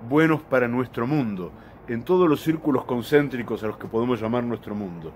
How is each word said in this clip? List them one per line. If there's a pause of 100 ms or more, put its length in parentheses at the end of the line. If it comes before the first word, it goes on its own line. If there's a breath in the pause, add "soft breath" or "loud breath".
buenos
para
nuestro
mundo, (380 loud breath)
en
todos
los
círculos
concéntricos
a
los
que
podemos
llamar
nuestro
mundo.